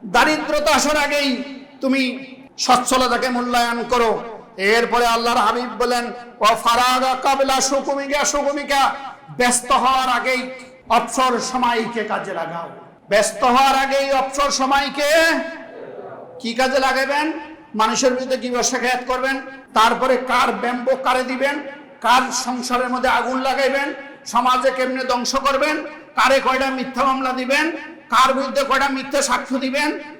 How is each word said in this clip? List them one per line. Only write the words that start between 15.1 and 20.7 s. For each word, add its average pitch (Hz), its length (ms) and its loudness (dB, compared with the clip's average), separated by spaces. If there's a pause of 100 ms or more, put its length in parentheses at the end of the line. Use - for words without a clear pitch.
কি 226 140 -6
কাজে 262 240 2
লাগাবেন? 269 540 0 (420)
মানুষের 233 380 2
বিরুদ্ধে 254 240 -2
গীবত 240 240 -4
শেখায়াত 247 460 -2
করবেন, 262 340 -2 (340)
তারপরে 233 420 4
কার 247 360 0
ব্যাম্বো 240 440 -2